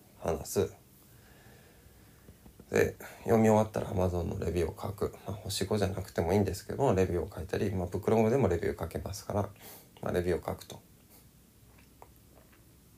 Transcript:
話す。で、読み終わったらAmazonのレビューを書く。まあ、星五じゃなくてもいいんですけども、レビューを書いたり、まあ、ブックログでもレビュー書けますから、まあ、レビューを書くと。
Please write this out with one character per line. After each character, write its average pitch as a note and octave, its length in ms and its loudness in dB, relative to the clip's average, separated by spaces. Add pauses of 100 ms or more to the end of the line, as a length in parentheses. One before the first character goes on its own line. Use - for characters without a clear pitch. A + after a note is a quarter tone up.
(200)
話 D#2+ 260 -4
す。 - 280 0 (2000)
で、 - 280 2 (220)
読 - 180 4
み A2 100 8
終 A2 40 10
わ G#2+ 120 8
っ G#2 80 -6
た - 80 -2
ら - 80 -2
Amazon F2 360 0
の E2+ 200 -4
レ F2+ 80 -2
ビ F2 100 0
ュ D#2+ 60 2
ー - 20 -6
を - 100 -10
書 - 100 -6
く。 - 260 -4 (100)
ま F#2+ 60 -6
あ、 G2 60 -8
星 - 260 -4
五 G#2+ 140 0
じ G2+ 80 2
ゃ - 20 2
な F#2+ 140 -4
く - 100 -12
て - 80 -4
も F2 140 2
い - 20 6
い G#2 40 6
ん G2+ 40 4
で F2+ 100 -2
す - 140 -10
け - 60 -6
ど A#2+ 100 -2
も、 B2 100 4
レ F#2 120 4
ビ F2+ 80 0
ュ E2+ 80 0
ー - 20 -4
を - 100 -8
書 - 80 -8
い E2 40 -8
た - 120 -2
り、 G2+ 160 -2
ま F#2 120 -2
あ、 - 20 -2
ブ F#2 120 -4
ッ F#2 40 -6
ク G#2+ 80 2
ロ A2 100 6
グ A2 80 4
で B2 60 4
も B2 140 4
レ E2+ 80 2
ビ - 100 -2
ュ E2+ 80 -2
ー - 40 -10
書 F2+ 100 -6
け D#2 100 -6
ま D2+ 140 -8
す - 120 -14
か - 60 -6
ら、 G2+ 100 0 (600)
ま - 80 -4
あ、 - 20 -4
レ F2 100 0
ビ F2 100 0
ュ E2 40 2
ー D#2+ 60 -4
を - 40 -14
書 - 80 -2
く - 120 -12
と。 - 160 -16 (2250)